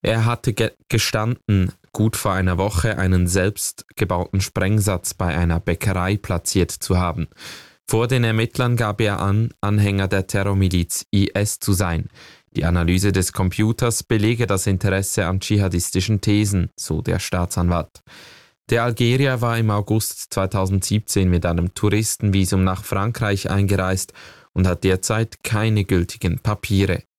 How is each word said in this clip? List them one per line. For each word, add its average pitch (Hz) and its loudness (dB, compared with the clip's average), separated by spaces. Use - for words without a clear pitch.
Er 113 0
hatte 120 -2
ge-, 110 0
gestanden, 107 0
gut 110 0
vor 101 -2
einer 92 2
Woche 98 0
einen 92 2
selbstgebauten 92 -2
Sprengsatz 98 0
bei 87 -2
einer 85 0
Bäckerei 92 -2
platziert 87 -2
zu - -2
haben. 82 -2
Vor 113 2
den 123 2
Ermittlern 117 0
gab 107 -2
er 101 0
an, 104 0
Anhänger 101 2
der 95 0
Terrormiliz 95 0
I 98 2
S 104 -2
zu - -2
sein. 87 -2
Die - 4
Analyse 87 2
des 90 0
Computers 107 0
belege 113 0
das 95 0
Interesse 98 0
an 92 -2
dschihadistischen 95 0
Thesen, 104 0
so 78 -6
der 87 -2
Staatsanwalt. 87 -2
Der 117 2
Algerier 123 2
war 117 0
im 110 2
August 104 -2
zweitausendsiebzehn 95 0
mit 87 2
einem 85 0
Touristenvisum 98 0
nach 92 -2
Frankreich 101 -2
eingereist 95 0
und 92 2
hat 90 0
derzeit 107 0
keine 107 0
gültigen 87 0
Papiere. 98 0